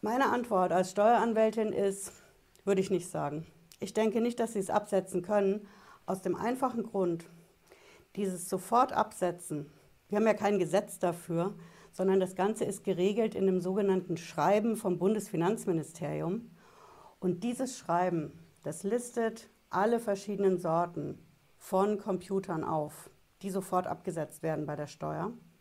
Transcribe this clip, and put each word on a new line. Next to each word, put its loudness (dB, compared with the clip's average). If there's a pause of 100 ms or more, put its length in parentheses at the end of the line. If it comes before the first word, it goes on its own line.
Meine 2
Antwort 2
als 2
Steueranwältin 4
ist, 0 (520)
würde 4
ich -2
nicht 0
sagen. -4 (340)
Ich -8
denke 2
nicht, -2
dass -2
Sie 0
es -4
absetzen 0
können, 2 (380)
aus -4
dem -2
einfachen -2
Grund, -2 (920)
dieses -4
sofort 2
absetzen, -2 (380)
wir 0
haben 4
ja 6
kein 2
Gesetz 0
dafür, -2 (360)
sondern 2
das -2
Ganze 0
ist -6
geregelt 2
in 2
dem 4
sogenannten 2
Schreiben 2
vom -2
Bundesfinanzministerium. -2 (680)
Und -2
dieses -4
Schreiben, 0 (240)
das -8
listet -2 (220)
alle 2
verschiedenen 0
Sorten -2 (380)
von 0
Computern -4
auf, -4 (320)
die -6
sofort -2
abgesetzt -6
werden -2
bei -6
der -8
Steuer -6 (280)